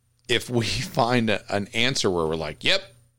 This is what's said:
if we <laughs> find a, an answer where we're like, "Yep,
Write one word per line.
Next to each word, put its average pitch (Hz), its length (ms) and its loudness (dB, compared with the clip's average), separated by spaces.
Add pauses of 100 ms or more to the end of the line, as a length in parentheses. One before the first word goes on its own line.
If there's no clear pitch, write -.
(300)
if 117 200 0
we 120 160 0
<laughs> - 20 -2
find 120 640 0
a, 98 140 0 (100)
an 101 200 0
answer 120 360 0
where 85 160 2
we're 80 120 0
like, 78 260 -8
"Yep, 190 200 2 (360)